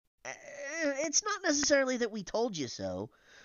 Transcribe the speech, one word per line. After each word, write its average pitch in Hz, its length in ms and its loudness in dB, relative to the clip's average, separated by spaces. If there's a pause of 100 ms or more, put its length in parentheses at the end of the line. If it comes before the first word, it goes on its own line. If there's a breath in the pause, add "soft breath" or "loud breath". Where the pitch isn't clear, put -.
(260)
Uh, 131 60 -8 (760)
it's 302 180 2
not 403 180 -2
necessarily 285 540 4
that 226 140 0
we 208 120 -6
told 220 320 0
you 139 140 -2
so. 95 400 -4 (360 soft breath)